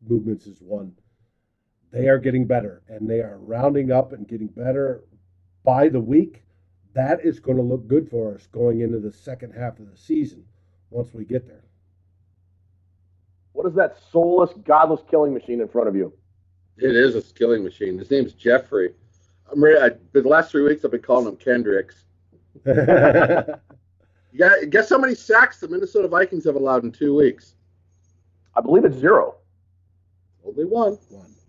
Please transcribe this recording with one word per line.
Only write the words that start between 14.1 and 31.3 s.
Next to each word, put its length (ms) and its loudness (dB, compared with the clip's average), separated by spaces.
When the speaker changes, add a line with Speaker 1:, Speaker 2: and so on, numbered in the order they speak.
Speaker 2:
soulless, 380 2
godless 380 4
killing 220 2
machine 300 -6
in 60 -6
front 200 -2
of 80 -4
you? 160 -4
Speaker 3:
It 180 0
is 220 4
a 60 -4
killing 320 0
machine. 340 -8
His 120 -14
name's 240 -2
Jeffrey. 580 0
I'm 140 0
ready, 160 6
I, 160 2
the 160 4
last 220 2
three 140 0
weeks, 200 0
I've 60 -2
been 100 -6
calling 280 0
him 80 -12
Kendricks. 680 -4
Speaker 1:
<laughs> 920 2
Speaker 3:
Yeah, 360 2
guess 200 0
how 100 2
many 180 0
sacks 420 0
the 80 -12
Minnesota 400 -2
Vikings 380 -2
have 100 0
allowed 300 -2
in 80 -8
two 240 -2
weeks? 400 0
Speaker 2:
I 60 2
believe 240 4
it's 120 0
zero. 380 2
Speaker 3:
Only 200 -6
one. 260 0
Speaker 1:
One. 180 -20